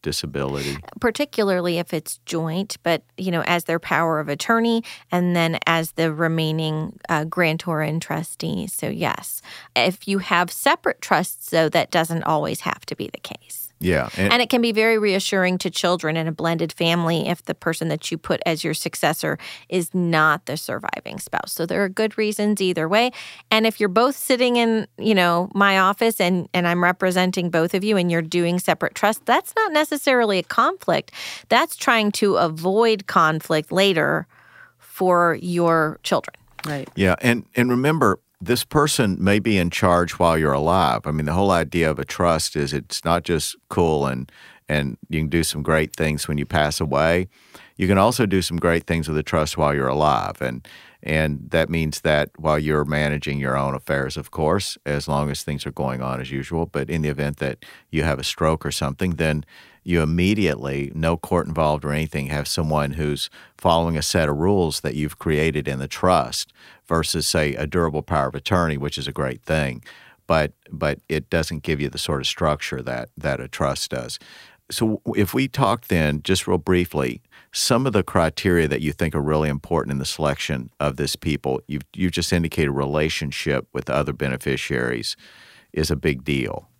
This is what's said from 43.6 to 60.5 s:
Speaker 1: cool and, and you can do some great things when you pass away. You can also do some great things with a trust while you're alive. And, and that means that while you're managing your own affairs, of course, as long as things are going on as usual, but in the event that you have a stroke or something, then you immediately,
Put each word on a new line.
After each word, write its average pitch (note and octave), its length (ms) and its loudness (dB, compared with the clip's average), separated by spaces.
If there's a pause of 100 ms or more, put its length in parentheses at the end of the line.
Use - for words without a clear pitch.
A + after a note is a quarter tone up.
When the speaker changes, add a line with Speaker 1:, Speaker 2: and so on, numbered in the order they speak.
Speaker 1:
cool D#2 360 2
and, C2 260 -6 (380)
and D2 280 -2 (120)
you D#2 120 -2
can D#2 80 -2
do E2 140 2
some D2+ 200 -4
great D#2 320 0
things D2+ 320 -2
when D2 100 -2
you C#2 80 -2
pass D2+ 340 0
away. D#2+ 500 2 (480)
You F#2+ 100 0
can G2 100 4
also A2+ 280 4
do F#2+ 160 2
some F2 160 -2
great E2+ 280 2
things E2 220 0
with D2+ 100 -2
a D2+ 60 0
trust D#2 340 0
while D2 160 2
you're C2+ 140 0
alive. C2+ 540 0
And, B1+ 260 -6 (340)
and D2+ 500 -2
that D#2+ 180 2
means D#2+ 320 -2
that D2 360 2
while D#2 220 0
you're D2+ 260 0
managing D2 540 -2
your C2+ 180 -2
own C#2 160 -2
affairs, C2+ 440 -4
of C#2+ 140 -10
course, E2 540 0
as C#2+ 220 -2
long D2 240 0
as C#2+ 100 -6
things C#2+ 240 -6
are D2+ 60 -6
going B1+ 300 -4
on B1+ 180 -6
as C2 120 -10
usual, D#2+ 340 -4
but C#2+ 240 -6
in D#2+ 120 -2
the D2+ 80 0
event C#2+ 280 -4
that - 280 -6 (240)
you D2+ 140 0
have D2 160 0
a C2 40 -10
stroke - 420 0
or C#2+ 60 -2
something, D#2 440 -2
then D2+ 300 0 (380)
you E2+ 180 2
immediately, D#2 920 0